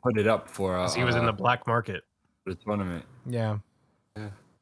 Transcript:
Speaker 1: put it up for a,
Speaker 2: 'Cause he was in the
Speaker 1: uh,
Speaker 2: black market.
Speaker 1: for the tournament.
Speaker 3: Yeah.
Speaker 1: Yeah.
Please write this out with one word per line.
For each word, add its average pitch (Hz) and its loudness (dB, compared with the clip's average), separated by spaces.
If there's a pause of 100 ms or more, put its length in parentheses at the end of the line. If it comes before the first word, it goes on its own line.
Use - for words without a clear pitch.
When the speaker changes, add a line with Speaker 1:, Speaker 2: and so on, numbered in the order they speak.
Speaker 1:
put 113 2
it 107 4
up 107 2
for 92 -2
a, 90 0
Speaker 2:
'Cause 92 0
he 123 0
was 117 2
in 117 2
the 113 2
Speaker 1:
uh, 104 -2
Speaker 2:
black 120 2
market. 113 -2 (400)
Speaker 1:
for 92 -6
the 85 -10
tournament. 95 -4 (200)
Speaker 3:
Yeah. 110 -2 (580)
Speaker 1:
Yeah. 104 -10 (300)